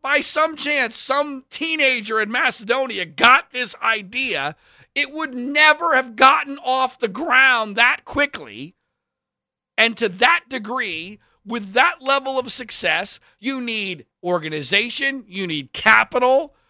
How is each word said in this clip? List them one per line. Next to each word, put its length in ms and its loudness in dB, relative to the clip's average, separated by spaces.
by 200 0
some 340 0
chance 420 -2
some 520 -2
teenager 720 -2
in 120 -2
Macedonia 760 -2
got 460 4
this 300 -6
idea, 720 -4
it 160 -2
would 240 -8
never 600 2
have 200 0
gotten 440 4
off 380 -2
the 100 -2
ground 680 2
that 300 2
quickly 680 -6
and 200 2
to 120 0
that 400 2
degree 680 -8
with 280 -6
that 280 2
level 380 0
of 120 -6
success. 680 -4
You 220 -4
need 460 -6
organization, 1040 -2
you 180 -6
need 280 -6
capital, 840 2